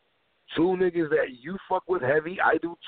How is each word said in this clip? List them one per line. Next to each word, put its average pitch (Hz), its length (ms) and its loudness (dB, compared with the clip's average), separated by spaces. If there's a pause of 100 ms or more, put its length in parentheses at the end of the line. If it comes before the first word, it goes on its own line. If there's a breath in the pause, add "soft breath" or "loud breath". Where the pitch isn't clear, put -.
(560)
Two 180 240 2
niggas 170 300 0
that 135 300 0
you 160 160 -10 (120)
fuck 185 200 -2
with 180 140 0
heavy, 156 400 0
I - 160 4
do 339 180 -6 (120)